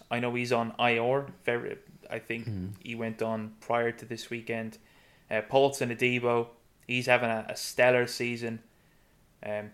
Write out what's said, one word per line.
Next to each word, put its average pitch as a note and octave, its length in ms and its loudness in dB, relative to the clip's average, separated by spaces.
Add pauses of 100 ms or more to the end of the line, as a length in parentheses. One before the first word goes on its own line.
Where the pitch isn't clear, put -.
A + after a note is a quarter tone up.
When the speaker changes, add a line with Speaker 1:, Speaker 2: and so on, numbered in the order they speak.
(100)
Speaker 1:
I A#2+ 80 0
know A#2+ 160 0
he's A#2+ 180 0
on A#2 260 2
I A#2 180 4
R. C3 300 2 (180)
Very, A#2+ 320 -2 (340)
I A2+ 80 -6
think A#2 300 -8
Speaker 2:
Mm. G2 220 -4 (100)
Speaker 1:
he A#2+ 140 -10
went A2+ 260 -6
on A2 400 -4
prior A#2 320 0
to A2+ 140 -16
this A2+ 240 -10
weekend. A2+ 480 -6 (520)
Uh, A2 120 0
Paulson C3+ 520 4
Adebo, A#2+ 520 2 (400)
he's B2 180 -2
having A#2+ 240 4
a, A2+ 180 -2
a - 100 -8
stellar B2 500 4
season. A#2 540 -6 (840)
Um, G#2+ 300 -6